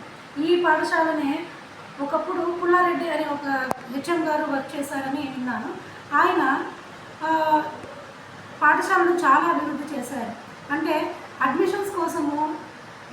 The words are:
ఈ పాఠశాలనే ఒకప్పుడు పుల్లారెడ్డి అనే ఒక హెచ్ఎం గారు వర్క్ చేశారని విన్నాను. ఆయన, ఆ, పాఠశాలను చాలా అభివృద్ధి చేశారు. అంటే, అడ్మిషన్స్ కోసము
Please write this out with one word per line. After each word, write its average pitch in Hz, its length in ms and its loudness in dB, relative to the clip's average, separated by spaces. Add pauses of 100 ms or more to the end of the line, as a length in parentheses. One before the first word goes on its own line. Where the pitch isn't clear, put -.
(400)
ఈ 349 240 4
పాఠశాలనే 320 840 2 (540)
ఒకప్పుడు 339 640 -2
పుల్లారెడ్డి 349 480 4
అనే 302 140 0
ఒక 285 220 -4 (440)
హెచ్ఎం 311 380 0
గారు 302 220 2
వర్క్ 277 260 -2
చేశారని 277 440 -4
విన్నాను. 247 540 -4 (420)
ఆయన, 339 480 4 (600)
ఆ, 311 380 4 (1000)
పాఠశాలను 349 540 6
చాలా 311 320 6
అభివృద్ధి 285 500 -2
చేశారు. 233 340 -6 (400)
అంటే, 320 420 0 (260)
అడ్మిషన్స్ 381 500 2
కోసము 302 840 -2 (400)